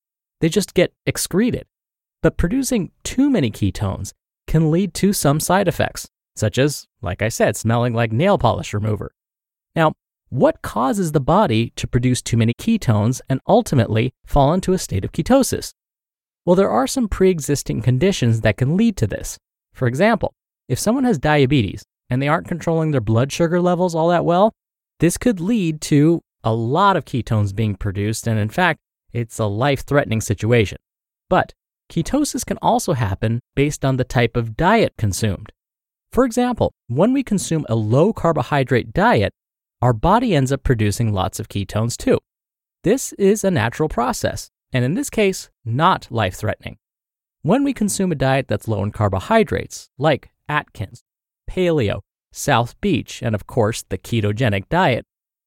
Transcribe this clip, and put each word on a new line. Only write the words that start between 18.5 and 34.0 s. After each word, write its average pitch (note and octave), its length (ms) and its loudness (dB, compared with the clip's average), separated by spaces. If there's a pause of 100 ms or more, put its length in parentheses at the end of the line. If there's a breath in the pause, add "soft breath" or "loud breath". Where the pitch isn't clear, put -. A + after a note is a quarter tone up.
can C3+ 180 0
lead A3 220 2
to G#2+ 100 0
this. - 300 -8 (340)
For - 160 -2
example, F3+ 460 0 (340)
if B2+ 120 -2
someone B3+ 240 0
has G#3+ 160 2
diabetes D3 680 2 (240)
and B2+ 100 -2
they C#3 80 -2
aren't D#3 200 -2
controlling D#3+ 440 -2
their C#3 80 2
blood A2+ 320 2
sugar F3 300 0
levels F3+ 320 0
all E3 160 2
that E3 160 2
well, F3+ 280 4 (460)
this E3+ 200 2
could A#3 200 0
lead E3+ 420 -2
to D#3 420 2 (200)
a A2 100 0
lot D#3 440 2
of C#3 80 -4
ketones G#2 500 -2
being G#2+ 200 -2
produced, G2+ 520 -4
and A2 120 0
in G#2 100 -2
fact, E3+ 300 0 (340)
it's A#2 240 -6
a A2+ 80 0
life-threatening A#2+ 760 -2
situation. A2 580 0 (500)
But - 240 0 (360)
ketosis C4 560 -2
can - 160 -6
also A3+ 300 0
happen A2+ 480 -2 (160)
based C#3+ 300 -2
on C3+ 100 2
the B2+ 80 -2